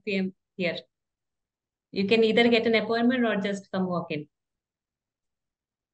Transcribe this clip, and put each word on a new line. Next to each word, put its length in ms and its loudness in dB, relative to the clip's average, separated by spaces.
P 180 -4
M 40 -2
here. 160 -4
You 120 -2
can 160 4
either 180 4
get 140 0
an 120 4
appointment 480 0
or 40 -2
just 260 -8
come 220 -2
walk 220 -6
in. 100 -10